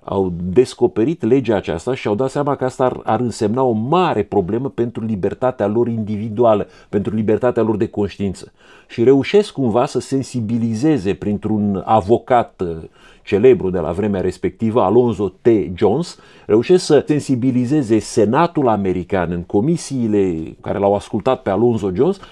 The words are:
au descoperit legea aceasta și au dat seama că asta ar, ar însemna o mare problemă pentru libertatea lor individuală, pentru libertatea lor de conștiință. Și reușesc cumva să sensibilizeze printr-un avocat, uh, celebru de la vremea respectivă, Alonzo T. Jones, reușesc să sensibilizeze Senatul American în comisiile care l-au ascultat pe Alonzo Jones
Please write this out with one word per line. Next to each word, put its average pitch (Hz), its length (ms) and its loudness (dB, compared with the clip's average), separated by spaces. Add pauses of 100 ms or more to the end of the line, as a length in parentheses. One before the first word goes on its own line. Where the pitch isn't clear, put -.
au 95 300 -2 (100)
descoperit 120 800 0
legea 117 320 2
aceasta 90 380 -4
și 131 140 -6
au 107 80 0
dat 131 140 -2
seama 143 260 -2
că 131 100 -4
asta 127 200 -2
ar, - 180 -2
ar 110 160 -2
însemna 117 440 -2
o 127 80 2
mare 127 520 0
problemă 104 460 -2
pentru 120 340 -6
libertatea 107 640 -2
lor 117 200 0
individuală, 110 800 0 (220)
pentru 101 260 -2
libertatea 110 480 0
lor 110 140 0
de 98 100 -2
conștiință. 98 640 -6 (360)
Și - 160 -2
reușesc 139 480 4
cumva 123 340 0
să 139 140 -4
sensibilizeze 117 1120 -2
printr-un 104 720 -2
avocat, 110 760 0
uh, 85 160 -4 (460)
celebru 98 460 4
de 90 100 -2
la 80 120 -2
vremea 98 300 -2
respectivă, 104 600 -2
Alonzo 104 600 2
T. - 60 0 (280)
Jones, 113 420 0 (280)
reușesc 123 400 2
să 143 220 4
sensibilizeze 127 920 0
Senatul 131 680 2
American 92 640 0
în 87 100 -4
comisiile 104 1200 -2
care 95 160 -4
l-au 101 180 2
ascultat 117 460 -2
pe - 80 -4
Alonzo 104 440 0
Jones 147 260 0 (120)